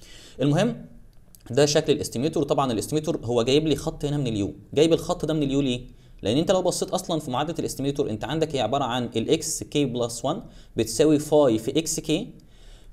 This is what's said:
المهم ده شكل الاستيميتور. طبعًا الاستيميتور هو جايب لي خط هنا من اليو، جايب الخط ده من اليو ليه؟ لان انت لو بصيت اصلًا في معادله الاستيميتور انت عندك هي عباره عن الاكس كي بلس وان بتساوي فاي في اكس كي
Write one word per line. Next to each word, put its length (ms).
المهم 440
ده 140
شكل 280
الاستيميتور. 500
طبعًا 280
الاستيميتور 520
هو 200
جايب 240
لي 80
خط 300
هنا 120
من 100
اليو، 260
جايب 200
الخط 320
ده 80
من 100
اليو 180
ليه؟ 200
لان 160
انت 140
لو 100
بصيت 280
اصلًا 300
في 120
معادله 280
الاستيميتور 500
انت 140
عندك 320
هي 60
عباره 220
عن 320
الاكس 480
كي 220
بلس 400
وان 160
بتساوي 440
فاي 380
في 220
اكس 200
كي 340